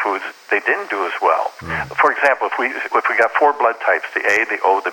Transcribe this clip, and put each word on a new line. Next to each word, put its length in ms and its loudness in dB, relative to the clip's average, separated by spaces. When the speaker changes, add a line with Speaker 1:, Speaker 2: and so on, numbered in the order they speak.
Speaker 1:
foods, 220 -2
they 160 2
didn't 240 -2
do 160 -2
as 160 -6
well. 300 2
Speaker 2:
Mm. 320 -6
Speaker 1:
For 160 4
example, 400 0
if 80 -6
we, 80 -2
if 400 -2
we 80 -2
got 240 4
four 160 4
blood 320 2
types, 300 2
the 100 -2
A, 240 2
the 140 -2
O, 180 4
the 100 -4